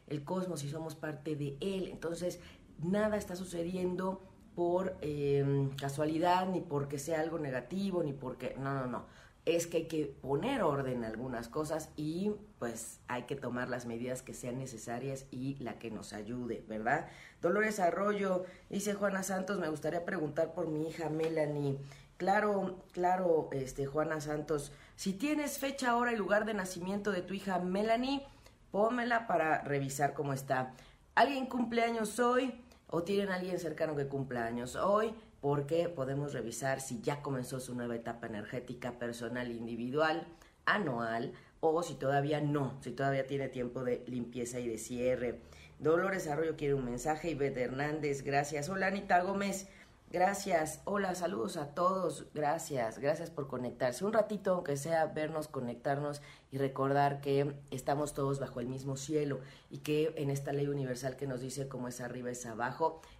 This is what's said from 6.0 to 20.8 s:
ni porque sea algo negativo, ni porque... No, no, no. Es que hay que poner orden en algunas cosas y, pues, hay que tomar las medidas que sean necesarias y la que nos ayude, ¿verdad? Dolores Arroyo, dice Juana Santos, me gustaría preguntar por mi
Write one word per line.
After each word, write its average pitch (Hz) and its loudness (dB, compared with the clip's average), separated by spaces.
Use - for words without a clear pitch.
ni 180 0
porque 143 -2
sea 160 0
algo 165 0
negativo, 170 0
ni 147 0
porque... 131 -6
No, 139 -2
no, 131 -2
no. 117 -4
Es 170 4
que 170 0
hay 160 -2
que 156 0
poner 156 0
orden 135 2
en 117 -2
algunas 117 -4
cosas 151 -2
y, 170 0
pues, - -6
hay 123 -4
que 143 -4
tomar 123 -4
las 123 -4
medidas 120 -4
que 117 -12
sean 123 -6
necesarias 131 -6
y 131 -4
la 113 -6
que 113 -8
nos 104 -10
ayude, 113 -4
¿verdad? 117 0
Dolores 202 4
Arroyo, 190 2
dice 202 0
Juana 196 0
Santos, 190 -2
me 156 0
gustaría 156 0
preguntar 160 0
por 160 -2
mi 156 0